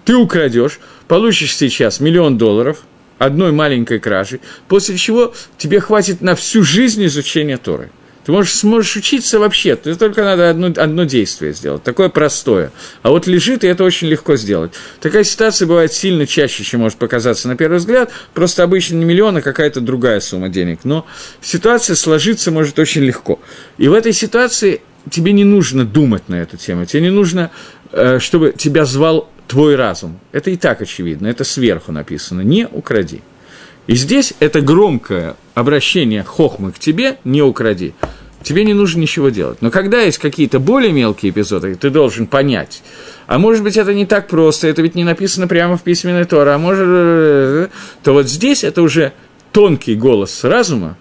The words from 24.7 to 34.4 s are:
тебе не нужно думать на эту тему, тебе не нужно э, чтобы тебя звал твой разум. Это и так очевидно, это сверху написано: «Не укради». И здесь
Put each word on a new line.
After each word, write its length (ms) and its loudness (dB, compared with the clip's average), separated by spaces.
тебе 240 0
не 120 4
нужно 420 2
думать 420 0
на 60 -4
эту 240 -6
тему, 260 -6
тебе 180 -2
не 80 2
нужно 400 0
э, 240 2
чтобы 380 0
тебя 280 0
звал 460 0
твой 300 2
разум. 420 -4
Это 180 -4
и 60 -4
так 260 -2
очевидно, 460 -8
это 160 -4
сверху 480 -2
написано: 480 -8
«Не 260 0
укради». 560 -4
И 80 2
здесь 460 0